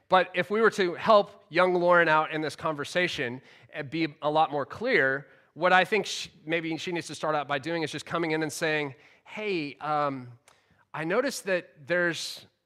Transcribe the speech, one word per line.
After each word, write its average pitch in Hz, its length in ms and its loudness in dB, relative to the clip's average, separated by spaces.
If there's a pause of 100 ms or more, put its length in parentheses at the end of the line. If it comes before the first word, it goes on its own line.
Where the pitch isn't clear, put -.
But 180 260 4
if 180 160 0
we 214 100 2
were 214 100 6
to 180 220 0
help 202 560 4
young 180 240 4
Lauren 175 340 6
out 156 240 4
in 156 80 -2
this 156 160 -4
conversation 147 840 -4 (320)
and 151 160 -10
be 156 320 -4
a 147 80 0
lot 151 220 2
more 143 140 -4
clear, 143 600 0 (300)
what 180 180 2
I 185 120 6
think 196 200 0
she, - 240 -8 (160)
maybe 165 320 -4
she 185 140 -8
needs 170 160 -4
to 151 80 -12
start 156 180 -4
out 147 140 -2
by 143 100 -2
doing 160 240 -4
is 151 100 -4
just 156 140 -10
coming 170 260 -2
in 156 120 0
and 151 100 -4
saying, 151 400 -2 (300)
"Hey, 180 580 -6
um, 143 480 -4 (640)
I 151 100 -6
noticed 233 420 -2
that 175 420 -4
there's 170 580 -2 (200)